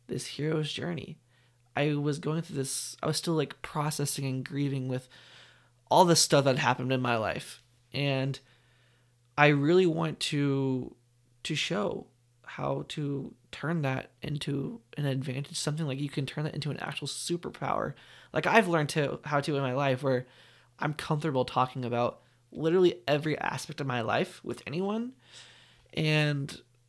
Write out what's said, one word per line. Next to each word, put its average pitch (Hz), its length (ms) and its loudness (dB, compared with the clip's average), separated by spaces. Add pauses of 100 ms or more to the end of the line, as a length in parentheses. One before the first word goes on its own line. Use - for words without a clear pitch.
this - 200 -6
hero's 156 460 -2
journey. 160 460 -8 (560)
I 147 200 0
was 147 240 -2
going 156 240 -2
through 160 140 -8
this, - 460 -6
I - 40 -2
was 156 100 0
still, - 160 -2
like, 156 300 -2
processing 147 640 -2
and 131 180 -2
grieving 139 440 -2
with 127 200 -4 (800)
all 180 140 8
the 170 100 8
stuff 143 300 6
that 131 140 4
happened 127 340 2
in 131 80 0
my 123 160 0
life. - 460 -4 (320)
And 139 440 -2 (1000)
I 147 80 8
really 151 400 6
want 160 340 0
to, 135 760 0 (500)
to 156 100 -4
show - 540 -4 (360)
how 139 440 -4
to 143 460 -6 (180)
turn 165 280 -2
that 131 300 -2 (100)
into 147 640 -4 (160)
an 147 80 0
advantage, 135 520 -4
something 156 280 -2
like 131 120 -4
you 143 120 -4
can 135 160 -4
turn - 180 -6
that 156 100 -4
into 143 160 -4
an 135 60 -4
actual - 320 -8
superpower. - 840 -4 (400)
Like - 120 0
I've 202 220 6
learned 156 220 2
to, 147 340 -2
how 143 160 0
to 143 160 -2
in 139 60 0
my 127 100 0
life 135 300 0
where 127 240 2 (520)
I'm 156 140 0
comfortable 151 540 0
talking 127 400 0
about 120 340 0 (300)
literally 165 460 4 (120)
every 151 300 2
aspect - 420 -4
of 143 60 -2
my 123 160 -2
life 113 420 -2
with 120 220 -8
anyone. 208 480 -4 (800)
And 151 600 0 (340)